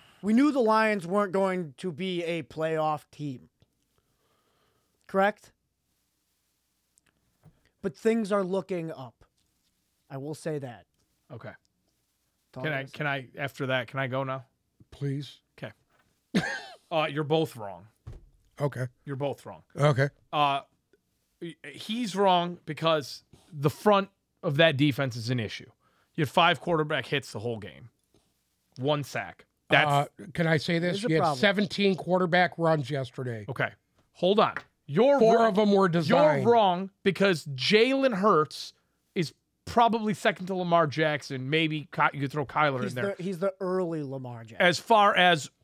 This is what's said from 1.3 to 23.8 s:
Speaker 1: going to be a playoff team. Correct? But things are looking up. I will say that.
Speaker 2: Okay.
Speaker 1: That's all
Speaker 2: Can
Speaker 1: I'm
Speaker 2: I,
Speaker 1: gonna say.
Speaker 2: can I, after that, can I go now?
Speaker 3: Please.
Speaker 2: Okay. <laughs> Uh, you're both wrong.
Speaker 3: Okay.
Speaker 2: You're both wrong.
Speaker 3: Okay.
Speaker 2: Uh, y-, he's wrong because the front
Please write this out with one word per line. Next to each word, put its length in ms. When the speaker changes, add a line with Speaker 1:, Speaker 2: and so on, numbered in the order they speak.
Speaker 1:
going 460
to 140
be 320
a 200
playoff 580
team. 380
Correct? 440
But 140
things 360
are 120
looking 480
up. 340
I 80
will 180
say 240
that. 260
Speaker 2:
Okay. 180
Speaker 1:
That's 1080
all 60
Speaker 2:
Can 100
Speaker 1:
I'm 40
Speaker 2:
I, 40
Speaker 1:
gonna 60
say. 100
Speaker 2:
can 100
I, 200
after 300
that, 200
can 120
I 80
go 160
now? 220
Speaker 3:
Please. 480
Speaker 2:
Okay. 140
<laughs> 80
Uh, 180
you're 140
both 320
wrong. 320
Speaker 3:
Okay. 240
Speaker 2:
You're 120
both 320
wrong. 160
Speaker 3:
Okay. 340
Speaker 2:
Uh, 280
y-, 140
he's 440
wrong 520
because 560
the 200
front 380